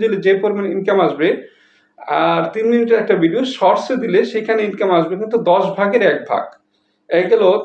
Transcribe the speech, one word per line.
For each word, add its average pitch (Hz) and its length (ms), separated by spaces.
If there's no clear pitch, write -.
দিলে 214 140
যে 190 160
পরিমাণ 202 240
ইনকাম 196 300
আসবে, 170 220
আর 165 220
তিন 220 180
মিনিটের 233 320
একটা 214 200
ভিডিও 185 180
শর্টসে 208 460
দিলে 180 160
সেখানে 220 360
ইনকাম 196 200
আসবে 170 220
কিন্তু 220 160
দশ 190 120
ভাগের 202 340
এক 127 80
ভাগ। 98 160
এই 175 220
গেল 214 120